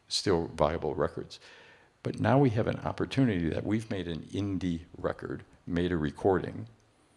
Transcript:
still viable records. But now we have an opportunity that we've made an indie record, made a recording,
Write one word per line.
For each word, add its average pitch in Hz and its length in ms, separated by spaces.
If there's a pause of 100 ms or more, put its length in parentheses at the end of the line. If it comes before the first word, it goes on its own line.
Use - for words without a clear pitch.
still 85 480
viable 76 400
records. - 460 (600)
But - 180
now 113 160
we 139 140
have 107 160
an - 180
opportunity 90 640
that - 160
we've 110 240
made 92 180
an 80 140 (100)
indie 92 500 (160)
record, - 460 (220)
made 87 260
a 87 60
recording, 90 720 (500)